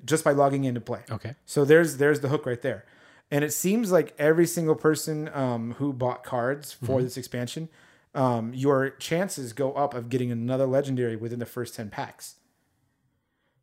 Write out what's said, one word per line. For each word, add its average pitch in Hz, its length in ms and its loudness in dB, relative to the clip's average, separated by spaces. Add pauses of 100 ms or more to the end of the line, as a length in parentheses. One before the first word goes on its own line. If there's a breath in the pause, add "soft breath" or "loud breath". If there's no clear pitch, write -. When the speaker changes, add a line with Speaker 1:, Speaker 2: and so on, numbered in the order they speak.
Speaker 1:
just 151 200 0
by 151 80 6
logging 139 340 4
in 123 80 0
to 120 80 -4
play. 113 300 -10
Speaker 2:
Okay. 110 240 -8 (100)
Speaker 1:
So - 180 0
there's, 151 340 6
there's 143 240 4
the 135 80 -2
hook 151 180 -2
right 123 140 -4
there. 110 220 -6 (480 soft breath)
And 147 140 2
it 147 80 -4
seems 196 380 0
like 156 260 4
every 160 300 6
single 160 280 0
person, 156 580 0
um, 120 440 -2
who 139 160 -2
bought 123 300 -4
cards 131 500 -4
for 131 240 -2
Speaker 2:
Mm-hmm. 127 60 2
Speaker 1:
this 123 120 -6
expansion, 127 540 -8 (460 soft breath)
um, 123 400 0
your 135 340 2
chances 156 640 -4
go 135 200 -2
up 139 200 -2
of 120 160 -8
getting 123 220 0
another 127 340 0
legendary 127 500 0
within 117 240 -8
the 113 60 -6
first 123 300 -10
ten 107 160 -10
packs. - 440 -12 (1300)